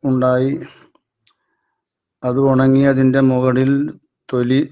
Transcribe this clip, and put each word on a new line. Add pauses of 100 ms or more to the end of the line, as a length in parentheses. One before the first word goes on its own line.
ഉണ്ടായി, (1700)
അത് (120)
ഉണങ്ങി (100)
അതിൻ്റെ
മുകളിൽ (560)
തൊലി (140)